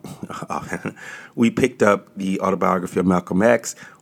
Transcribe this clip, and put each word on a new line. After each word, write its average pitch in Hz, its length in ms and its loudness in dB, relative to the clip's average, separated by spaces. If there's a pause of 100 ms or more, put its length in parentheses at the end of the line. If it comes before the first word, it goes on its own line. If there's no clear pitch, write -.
(1200)
<laughs> - 140 -20
we 117 140 4
picked 123 320 0
up 101 340 2
the 95 260 -4
autobiography 92 580 0
of 87 60 2
Malcolm 90 360 2
X. 117 340 2 (260)